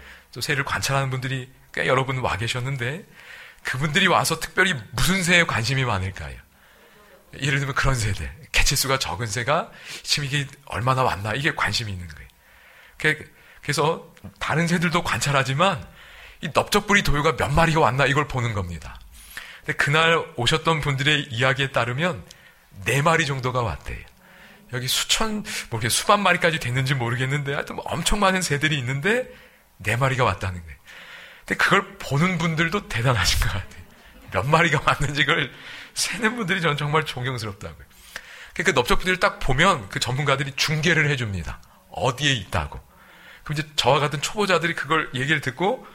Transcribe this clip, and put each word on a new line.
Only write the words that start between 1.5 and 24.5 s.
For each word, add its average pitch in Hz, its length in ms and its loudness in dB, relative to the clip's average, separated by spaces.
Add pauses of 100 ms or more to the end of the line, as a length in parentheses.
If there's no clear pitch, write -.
꽤 - 140 -2
여러 131 180 2
분 131 140 -4
와 90 180 -2
계셨는데 127 680 -4 (580)
그분들이 156 440 2
와서 156 320 4
특별히 185 360 2 (160)
무슨 180 320 2
새에 175 220 6
관심이 131 400 0
많을까요? 95 520 -4 (1040)
예를 139 180 0
들면 139 140 -4
그런 135 220 2
새들, 104 360 -2 (200)
개체수가 135 480 4
적은 101 260 -4
새가 127 460 -2 (320)
지금 - 220 -2
이게 139 200 -2 (200)
얼마나 127 380 0
왔나 104 300 -2
이게 143 220 -2
관심이 104 360 -2
있는 87 160 -10
거예요. - 220 -18 (680)
그, - 340 -2 (300)
그래서 147 520 -2 (260)
다른 165 280 0
새들도 170 360 0
관찰하지만 135 800 0 (580)
이 175 120 -6
넓적부리 202 500 2
도요가 147 320 2
몇 147 160 -2
마리가 160 280 4
왔나 135 260 4
이걸 139 220 2
보는 117 260 -2
겁니다. 87 460 -8 (600)
근데 - 140 -8
그날 160 500 4 (120)
오셨던 156 460 2
분들의 143 500 0
이야기에 131 400 0
따르면 127 520 -2 (640)
네 127 160 2
마리 160 240 4
정도가 127 360 -2
왔대요. 73 380 -6 (760)